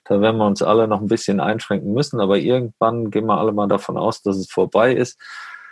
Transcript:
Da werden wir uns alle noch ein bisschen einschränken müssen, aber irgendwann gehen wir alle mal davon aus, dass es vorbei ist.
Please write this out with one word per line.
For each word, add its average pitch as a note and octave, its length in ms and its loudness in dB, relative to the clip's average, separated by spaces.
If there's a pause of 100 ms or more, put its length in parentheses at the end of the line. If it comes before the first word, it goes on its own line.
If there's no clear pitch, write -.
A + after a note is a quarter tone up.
Da G2+ 140 2
werden A2 180 2
wir G#2+ 100 2
uns G2 160 0
alle A2 240 4
noch G#2 120 0
ein G#2+ 80 -4
bisschen G2+ 320 0
einschränken G#2 540 -2
müssen, C3 260 -2
aber G2 200 2
irgendwann A#2 720 -2
gehen A2 160 -2
wir G#2 100 2
alle A2 140 0
mal G#2 160 0
davon G2+ 300 -2
aus, - 260 -2
dass G2 140 0
es F#2 140 -6
vorbei A2 420 2
ist. - 280 -2 (500)